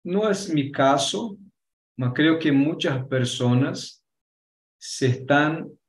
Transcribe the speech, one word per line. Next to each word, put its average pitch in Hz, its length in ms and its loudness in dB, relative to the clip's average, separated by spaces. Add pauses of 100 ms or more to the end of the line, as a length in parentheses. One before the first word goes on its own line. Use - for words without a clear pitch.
no 202 260 0
es 196 240 -2
mi 139 160 0
caso, 151 680 0 (600)
mas 127 160 -2
creo 160 240 2
que 160 140 0
muchas 143 560 0
personas 127 960 0 (720)
se - 300 -4
están 147 640 0 (180)